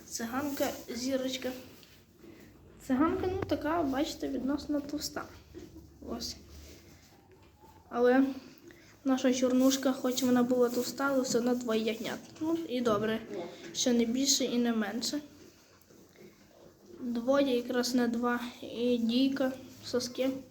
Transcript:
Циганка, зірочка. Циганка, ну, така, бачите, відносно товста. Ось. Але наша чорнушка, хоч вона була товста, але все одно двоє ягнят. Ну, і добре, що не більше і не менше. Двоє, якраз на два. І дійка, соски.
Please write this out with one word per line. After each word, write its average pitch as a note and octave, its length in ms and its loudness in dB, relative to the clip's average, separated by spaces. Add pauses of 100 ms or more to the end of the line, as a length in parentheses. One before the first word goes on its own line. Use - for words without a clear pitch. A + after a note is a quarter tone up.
Циганка, C4+ 640 -4 (200)
зірочка. B3+ 600 -4 (1400)
Циганка, E4 460 2
ну, G4 160 -2
така, D#4 340 -2
бачите, C#4+ 460 -2
відносно C#4 520 -4
товста. - 440 -8 (840)
Ось. - 280 -8 (1500)
Але B3 360 6 (800)
наша C4 300 4
чорнушка, B3+ 580 4
хоч B3+ 300 -2
вона B3 200 6
була B3 260 4
товста, B3 400 -2
але C4+ 140 2
все B3 160 0
одно B3 160 2
двоє A3+ 280 0
ягнят. G#3+ 360 -4 (220)
Ну, E4 180 0 (100)
і B3 120 -2
добре, A3 400 0 (520)
що - 200 2
не A#3 120 4
більше C4 400 2
і A#3+ 140 0
не A#3+ 140 2
менше. A3 480 -4 (1800)
Двоє, B3 560 2
якраз B3 380 0
на A#3+ 140 4
два. A#3+ 320 0 (220)
І A#3+ 360 0
дійка, C4 540 2 (320)
соски. B3+ 460 -2 (200)